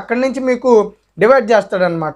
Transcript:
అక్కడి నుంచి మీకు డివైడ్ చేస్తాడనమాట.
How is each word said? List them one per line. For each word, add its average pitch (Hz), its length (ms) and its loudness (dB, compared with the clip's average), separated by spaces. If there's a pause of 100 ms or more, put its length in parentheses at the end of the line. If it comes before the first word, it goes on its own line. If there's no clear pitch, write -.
అక్కడి 233 220 -6
నుంచి 262 160 -4 (100)
మీకు 247 220 0 (500)
డివైడ్ 240 300 2
చేస్తాడనమాట. 180 640 -2